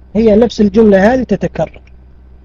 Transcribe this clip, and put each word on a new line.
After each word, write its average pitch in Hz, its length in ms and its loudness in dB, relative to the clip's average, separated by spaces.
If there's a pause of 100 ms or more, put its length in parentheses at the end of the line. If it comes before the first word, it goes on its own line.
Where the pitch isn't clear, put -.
(160)
هي 214 200 2
نفس 226 260 0
الجملة 208 520 2
هذه 262 100 -4
تتكرر، - 580 -8 (640)